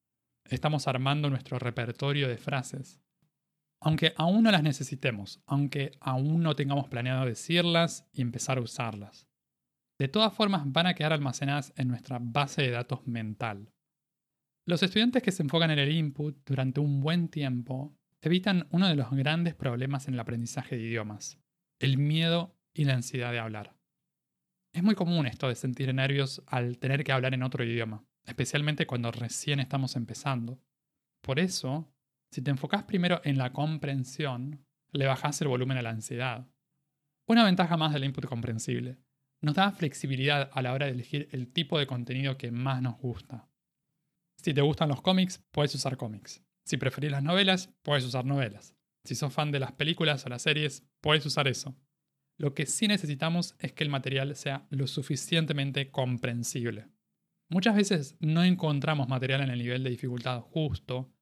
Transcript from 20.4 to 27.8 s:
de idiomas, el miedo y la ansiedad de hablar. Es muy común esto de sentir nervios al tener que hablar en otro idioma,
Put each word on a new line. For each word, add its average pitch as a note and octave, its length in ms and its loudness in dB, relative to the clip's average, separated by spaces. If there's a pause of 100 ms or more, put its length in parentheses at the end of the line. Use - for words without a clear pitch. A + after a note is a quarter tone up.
de A2+ 60 -4
idiomas, A2 560 -6 (420)
el C3+ 180 2
miedo E3 580 2 (160)
y D3+ 120 0
la C#3 100 4
ansiedad A#2+ 380 -2
de A#2 80 -2
hablar. G#2+ 360 -8 (960)
Es F3 100 0
muy G#3 120 6
común E3+ 320 2
esto B2+ 220 -2
de A#2+ 60 0
sentir C3 380 -2
nervios C3+ 540 0
al B2 320 -2
tener C#3 260 0
que C#3 80 0
hablar C3 220 2
en B2+ 80 0
otro B2+ 220 -2
idioma, A2+ 400 -4 (200)